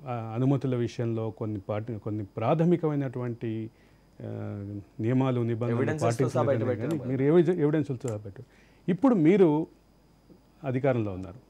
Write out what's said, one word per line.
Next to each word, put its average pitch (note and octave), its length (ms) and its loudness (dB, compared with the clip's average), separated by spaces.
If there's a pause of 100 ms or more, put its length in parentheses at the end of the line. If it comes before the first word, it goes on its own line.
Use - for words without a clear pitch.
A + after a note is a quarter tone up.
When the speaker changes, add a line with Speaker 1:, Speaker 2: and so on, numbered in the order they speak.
Speaker 1:
ఆ, A2+ 280 -6
అనుమతుల C3 400 0
విషయంలో A#2 540 -4
కొన్ని A2 300 -6
పాటి-, G#2+ 400 -6
కొన్ని G#2+ 260 -6
ప్రాథమికమైనటువంటి, B2+ 1500 -2 (500)
ఆ, A#2+ 40 -12 (760)
నియమాలు, B2+ 420 2
నిబంధనలు A#2 360 0
Speaker 2:
ఎవిడెన్సెస్‌తో A#2+ 520 0
సహా D#3 140 0
Speaker 1:
పాటించలేదని A#2+ 340 0
Speaker 2:
బయటపెట్టారు C3+ 260 -4
Speaker 1:
కానీ B2+ 140 -2
Speaker 2:
మరి. C3 60 0
Speaker 1:
మీరు D3+ 140 6
ఎవి-, F3 240 4
ఎవిడెన్స్‌లతో C#3+ 460 0
సహా G#2+ 100 -4
పెట్టారు. G#2 300 -14 (440)
ఇప్పుడు A#3+ 240 4
మీరు D#3+ 520 6 (960)
అధికారంలో B2 480 2
ఉన్నారు, F#2+ 240 -10 (140)